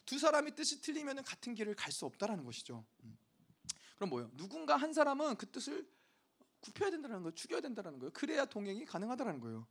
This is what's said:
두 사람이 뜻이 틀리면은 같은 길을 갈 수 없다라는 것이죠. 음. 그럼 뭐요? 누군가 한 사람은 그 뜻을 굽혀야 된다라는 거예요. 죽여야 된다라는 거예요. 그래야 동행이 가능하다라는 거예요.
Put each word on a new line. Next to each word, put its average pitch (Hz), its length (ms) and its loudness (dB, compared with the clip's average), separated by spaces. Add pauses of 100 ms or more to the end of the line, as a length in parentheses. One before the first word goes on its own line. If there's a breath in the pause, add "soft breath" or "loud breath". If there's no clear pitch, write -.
두 269 140 -2
사람이 302 360 6
뜻이 294 260 -2
틀리면은 285 420 -2
같은 - 320 -8
길을 208 200 0
갈 - 200 -4
수 - 120 -2
없다라는 190 380 -2
것이죠. 117 400 -8 (200)
음. 113 120 -16 (760 loud breath)
그럼 - 160 0
뭐요? 120 240 -2
누군가 285 420 2
한 302 160 2
사람은 294 440 6
그 202 120 -8
뜻을 - 400 -6 (720 soft breath)
굽혀야 392 300 0
된다라는 269 320 -2
거예요. 165 120 -4
죽여야 330 260 -4
된다라는 196 400 -6
거예요. 131 120 -4
그래야 285 320 2
동행이 202 400 -2
가능하다라는 220 560 -2
거예요. 113 300 -6